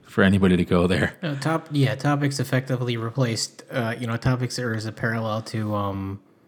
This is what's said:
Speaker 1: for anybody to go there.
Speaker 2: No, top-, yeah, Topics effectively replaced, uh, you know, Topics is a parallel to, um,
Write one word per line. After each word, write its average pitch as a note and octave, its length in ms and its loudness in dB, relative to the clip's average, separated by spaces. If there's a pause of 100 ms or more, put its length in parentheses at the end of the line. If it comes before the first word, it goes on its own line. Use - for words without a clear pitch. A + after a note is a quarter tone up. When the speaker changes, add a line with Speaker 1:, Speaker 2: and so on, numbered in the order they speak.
Speaker 1:
for - 200 2
anybody F#2+ 320 6
to F2 80 4
go F2 240 4
there. F#2 340 0
Speaker 2:
No, D3+ 140 -4
top-, D#3 360 -2
yeah, C3+ 240 2
Topics C#3+ 440 0
effectively B2+ 560 -2
replaced, A#2 760 -2
uh, A#2 280 -2
you B2 80 -6
know, A#2 100 -2
Topics B2+ 420 0
is A2+ 260 -4
a A2 60 -6
parallel A2+ 520 -2
to, G#2+ 320 -4
um, G2 460 -4 (260)